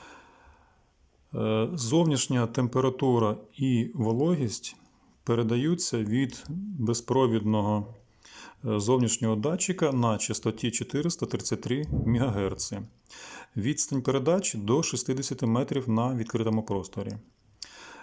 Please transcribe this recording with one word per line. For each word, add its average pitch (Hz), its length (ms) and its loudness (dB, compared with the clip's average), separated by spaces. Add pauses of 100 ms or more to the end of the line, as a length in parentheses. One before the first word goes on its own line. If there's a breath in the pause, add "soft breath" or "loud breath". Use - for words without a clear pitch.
(1300 loud breath)
Е, 110 400 0
зовнішня 135 720 2
температура 123 920 2 (200)
і 123 380 2
вологість 131 840 0 (480 soft breath)
передаються 120 800 0
від 127 400 -2 (340)
безпровідного, 110 1160 2 (680 loud breath)
е, 107 160 0
зовнішнього 113 560 2
датчика 160 560 0
на 117 260 2
частоті - 520 -2
чотириста 143 560 -2
тридцять 113 340 -4
три 143 260 -2 (200)
мегагерци. 104 760 0 (760 loud breath)
Відстань 131 460 -2
передачі 135 560 0
до 113 240 2
шістдесяти 131 640 -4
метрів 123 420 0
на 117 260 2
відкритому 113 480 0
просторі. 101 500 -6 (920 loud breath)